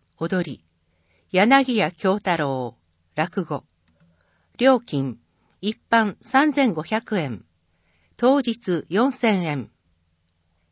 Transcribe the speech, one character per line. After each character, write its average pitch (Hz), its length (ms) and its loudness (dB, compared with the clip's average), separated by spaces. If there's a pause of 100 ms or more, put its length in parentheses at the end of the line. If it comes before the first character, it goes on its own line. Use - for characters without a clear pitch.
(180)
踊 170 320 -2
り、 - 140 -14 (640)
柳 254 440 4
家 180 160 0
京 196 260 0
太 185 200 -2
郎、 131 420 -4 (380)
落 170 280 -2
語。 147 200 -8 (920)
料 254 240 4
金、 135 400 -6 (400)
一 208 180 -4 (120)
般 220 300 2
三 285 320 0
千 254 220 0
五 156 80 -4
百 214 360 -4
円。 127 260 -6 (720)
当 269 240 4
日 220 480 -4
四 240 240 2
千 202 320 0
円。 143 260 -6 (1000)